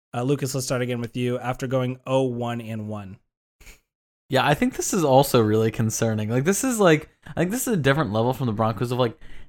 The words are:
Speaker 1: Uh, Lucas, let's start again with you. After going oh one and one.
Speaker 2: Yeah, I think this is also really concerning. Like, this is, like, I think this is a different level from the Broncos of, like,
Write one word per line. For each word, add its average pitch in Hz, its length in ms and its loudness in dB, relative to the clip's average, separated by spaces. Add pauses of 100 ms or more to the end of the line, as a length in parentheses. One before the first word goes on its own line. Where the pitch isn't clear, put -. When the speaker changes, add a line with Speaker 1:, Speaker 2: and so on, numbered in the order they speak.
(140)
Speaker 1:
Uh, 120 100 -4
Lucas, 139 320 -2
let's 131 100 -4
start 127 160 -2
again 123 200 -2
with 117 140 -8
you. 123 220 0
After 123 300 -6
going 127 400 -2
oh 131 160 2
one 120 360 -4
and 110 300 -8
one. 101 280 -10 (1120)
Speaker 2:
Yeah, 131 160 2
I 147 100 2
think 254 200 -2
this - 160 -6
is 185 120 0
also 135 380 6
really 110 280 2
concerning. 110 600 -2
Like, 127 160 0
this 196 180 0
is, 247 160 0
like, 160 300 4 (180)
I - 140 -14
think 180 100 0
this 254 160 -4
is 240 60 0
a 196 40 2
different 139 340 2
level 113 220 2
from 127 140 -4
the 110 60 0
Broncos 113 380 0
of, 120 60 -2
like, 123 220 0 (300)